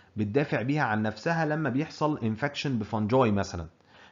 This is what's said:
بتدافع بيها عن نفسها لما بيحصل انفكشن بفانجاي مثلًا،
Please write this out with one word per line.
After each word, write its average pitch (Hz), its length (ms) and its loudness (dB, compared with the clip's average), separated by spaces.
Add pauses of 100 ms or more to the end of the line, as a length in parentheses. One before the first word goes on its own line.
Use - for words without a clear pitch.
(160)
بتدافع 110 460 0
بيها 147 200 0
عن 107 200 2
نفسها 160 440 0
لما 151 240 -2
بيحصل 151 480 -2
انفكشن 123 600 -2
بفانجاي 110 520 2
مثلًا، 95 360 0 (460)